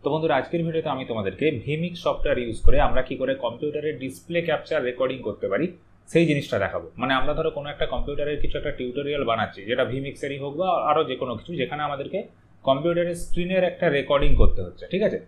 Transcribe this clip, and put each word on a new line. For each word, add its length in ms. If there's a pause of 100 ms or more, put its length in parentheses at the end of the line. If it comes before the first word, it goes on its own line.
তো 100
বন্ধুরা, 260
আজকের 280
ভিডিওতে 280
আমি 160
তোমাদেরকে 340 (200)
ভিমিক্স 400
সফটওয়্যার 380
ইউজ 220
করে 120 (100)
আমরা 200
কি 140
করে 120 (120)
কম্পিউটারে 440 (120)
ডিসপ্লে 460
ক্যাপচার 320 (100)
রেকর্ডিং 380
করতে 240
পারি 140 (440)
সেই 200
জিনিসটা 340
দেখাবো। 240 (140)
মানে 180
আমরা 180
ধরো 200
কোনো 160
একটা 200
কম্পিউটারের 500
কিছু 160
একটা 200
টিউটোরিয়াল 520
বানাচ্ছি, 380
যেটা 140 (100)
ভিমিক্সেরই 500
হোক 180
বা 80 (200)
আরও 200
যে 120
কোনো 180
কিছু, 120 (100)
যেখানে 260
আমাদেরকে 320 (460)
কম্পিউটারের 580
স্ক্রিনের 480
একটা 140 (120)
রেকর্ডিং 340 (100)
করতে 240
হচ্ছে, 260
ঠিক 160
আছে? 100 (100)